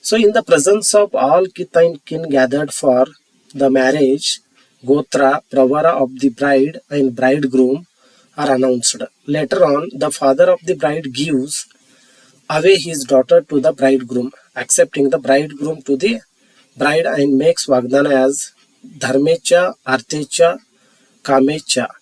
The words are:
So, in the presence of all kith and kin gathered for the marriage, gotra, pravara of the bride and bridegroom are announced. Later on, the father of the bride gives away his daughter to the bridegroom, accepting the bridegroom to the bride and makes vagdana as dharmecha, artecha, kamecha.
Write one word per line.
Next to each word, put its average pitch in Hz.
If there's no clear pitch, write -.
So, 220
in 214
the 220
presence 185
of 208
all 165
kith 135
and 170
kin 160
gathered 139
for 127
the 139
marriage, 135
gotra, 135
pravara 139
of 127
the 139
bride 139
and 135
bridegroom 131
are 147
announced. 127
Later 151
on, 147
the 147
father 143
of 175
the 180
bride 151
gives 143
away 170
his 151
daughter 135
to 143
the -
bridegroom, 127
accepting 139
the -
bridegroom 143
to 139
the 214
bride 151
and 139
makes 160
vagdana 135
as 139
dharmecha, 156
artecha, 143
kamecha. 135